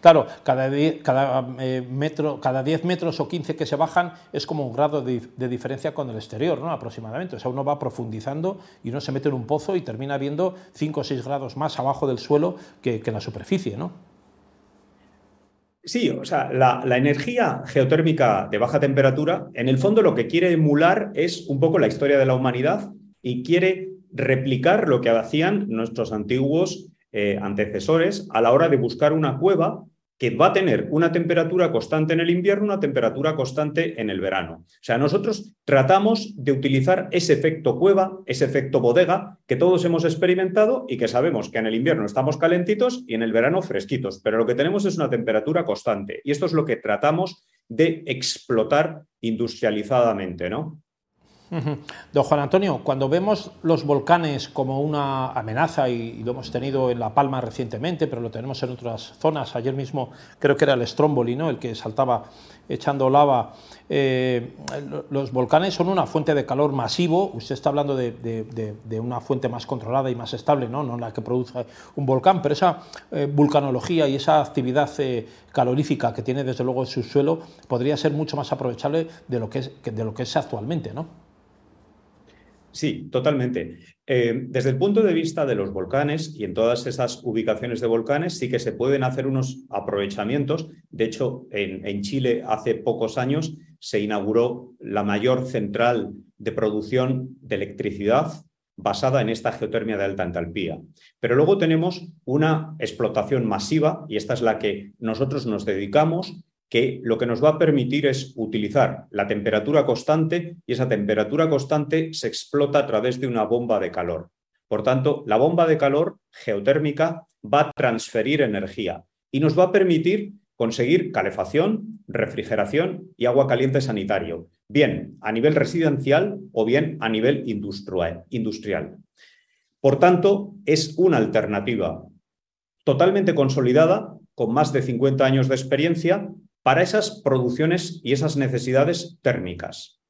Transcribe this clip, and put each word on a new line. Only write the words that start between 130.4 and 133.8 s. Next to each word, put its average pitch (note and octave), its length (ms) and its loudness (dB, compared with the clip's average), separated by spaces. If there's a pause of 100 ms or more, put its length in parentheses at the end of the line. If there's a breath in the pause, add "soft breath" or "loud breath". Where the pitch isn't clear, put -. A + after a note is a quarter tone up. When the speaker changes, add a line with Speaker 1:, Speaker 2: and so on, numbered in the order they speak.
Speaker 2:
es D#3 320 2
una E3+ 200 6
alternativa G2+ 880 0 (800)
totalmente F3 520 4
consolidada, C#3 800 4 (180)